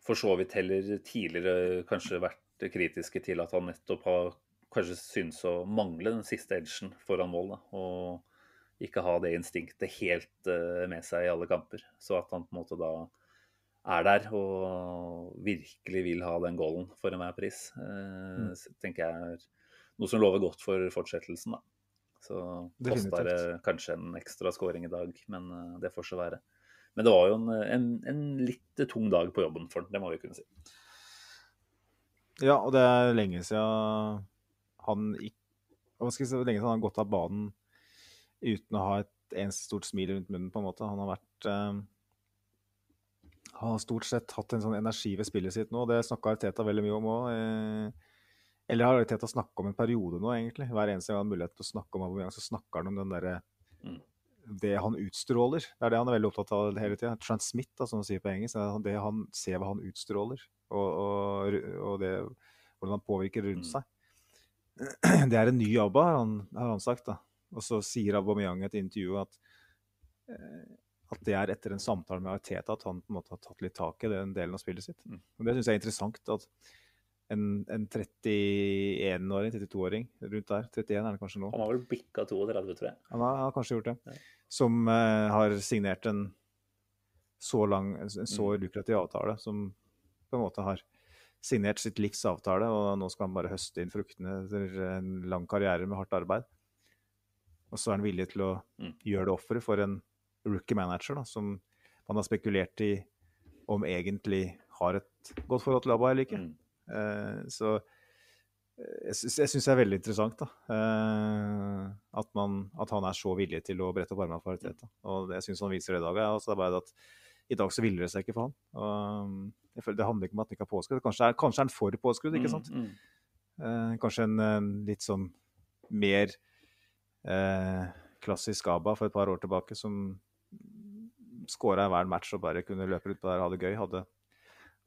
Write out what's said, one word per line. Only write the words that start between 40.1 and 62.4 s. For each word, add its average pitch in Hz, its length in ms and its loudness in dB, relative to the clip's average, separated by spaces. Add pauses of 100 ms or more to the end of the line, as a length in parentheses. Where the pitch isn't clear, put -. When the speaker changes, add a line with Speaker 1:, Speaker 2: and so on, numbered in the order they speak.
Speaker 2:
rundt 95 160 -6
munnen, 90 220 -6
på 107 100 -4
en 101 40 -4
måte. 101 220 -6
Han 101 120 -4
har 95 180 -2
vært, - 320 -12
eh, 101 320 -2 (1800)
har 113 220 -2
stort 113 260 -4
sett - 320 -2
hatt - 160 -4
en 113 80 0
sånn 107 160 0
energi 107 400 -2
ved 104 80 -2
spillet 95 280 -2
sitt 110 180 -4
nå, 117 120 -2
og 117 60 0
det 117 160 4
snakket 110 320 0
Arteta 107 260 -2
veldig 107 220 2
mye 104 120 2
om 110 120 -2
også, 120 240 0
eh, 107 580 -4 (760)
eller 117 160 6
har 127 160 8
Arteta 113 260 0
snakket - 360 -4
om 101 40 0
en 101 60 -2
periode 107 480 0
nå, 110 140 0
egentlig. 117 340 -6
Hver 107 240 2
eneste 92 180 -4
gang 104 120 2
han - 20 0
har 104 100 -2
mulighet 85 220 -6
til - 80 -12
å - 80 -8
snakke - 220 -10
om 92 120 -4
Aubameyang, 92 240 -6
så - 140 -14
snakker - 380 -6
han 95 40 -6
om 98 80 -6
den 98 140 -4
der 90 320 -4 (420)
Speaker 1:
Mm. - 180 -14 (460)
Speaker 2:
Det 101 320 0
han 107 160 0
utstråler. 120 640 2
Det - 260 -4
er 113 60 4
det 113 80 6
han 123 80 2
er 123 100 4
veldig 107 140 4
opptatt - 240 -4
av 104 240 2
hele 104 160 0
tiden. 117 240 -4
Transmit, 120 560 -4
da, 127 100 -2
som 113 140 -4
man 101 80 -6
sier 95 160 -2
på 101 80 0
engelsk. 104 240 -4
Det 107 80 -2
er 104 240 -4
det 101 140 -2
han 107 300 -4
ser - 280 -4
hva 98 140 -4
han 101 100 -6
utstråler, 104 560 -6 (320)
og, 98 160 0 (160)
og, 101 560 0 (220)
og 101 180 -2
det, 95 140 0 (640)